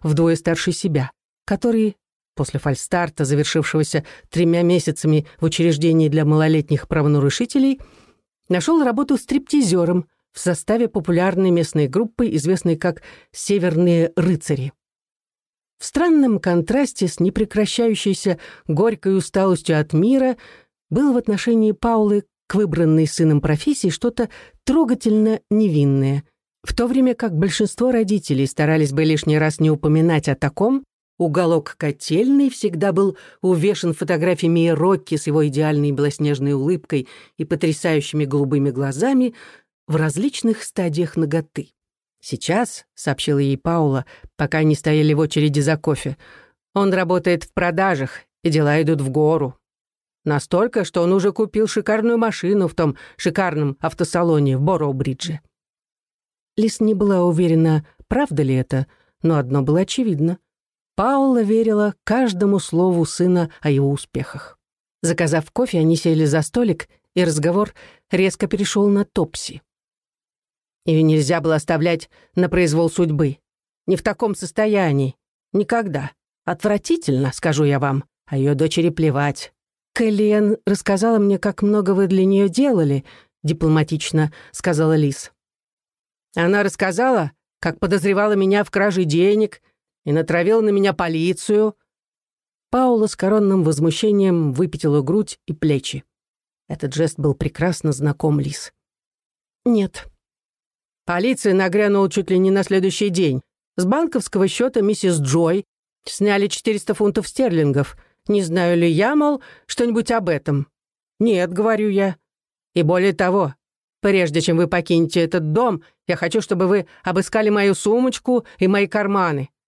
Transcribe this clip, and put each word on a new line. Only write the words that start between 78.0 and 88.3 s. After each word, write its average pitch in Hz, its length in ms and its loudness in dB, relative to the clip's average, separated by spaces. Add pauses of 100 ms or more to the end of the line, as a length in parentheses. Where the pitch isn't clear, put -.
А 143 120 -6
её 143 160 2
дочери 160 360 0
плевать». 143 640 -2 (400)
«Кэллиэн 214 720 2
рассказала 202 540 0
мне, 202 180 2
как - 240 -4
много 208 320 2
вы 190 140 2
для 190 160 2
неё 196 240 4
делали», 170 560 0 (400)
дипломатично 156 880 0 (220)
сказала 160 420 0
Лиз. 143 380 -2 (1000)
«Она 190 280 2
рассказала, 196 720 0 (260)
как - 200 -6
подозревала 202 520 0